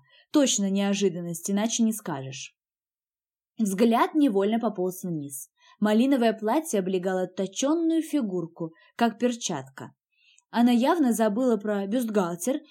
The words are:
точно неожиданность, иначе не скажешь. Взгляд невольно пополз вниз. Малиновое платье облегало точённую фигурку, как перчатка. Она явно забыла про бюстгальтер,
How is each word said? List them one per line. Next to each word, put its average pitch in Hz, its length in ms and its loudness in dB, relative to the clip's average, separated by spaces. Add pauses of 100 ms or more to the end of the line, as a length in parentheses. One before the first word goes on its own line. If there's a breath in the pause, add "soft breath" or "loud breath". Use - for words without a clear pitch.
(300 soft breath)
точно 233 400 2
неожиданность, 190 800 -2
иначе 214 320 0
не 220 100 2
скажешь. 135 640 -8 (1040)
Взгляд 233 560 2
невольно 226 460 2
пополз 185 420 -4
вниз. 151 480 -10 (300 soft breath)
Малиновое 226 520 4
платье 214 480 -2
облегало 185 460 -2
точённую 311 760 -2
фигурку, 185 680 -4 (220 soft breath)
как 220 240 0
перчатка. 190 760 -6 (560 soft breath)
Она 240 200 4
явно 262 420 4
забыла 220 440 2
про 202 300 -2
бюстгальтер, 214 760 -2 (100)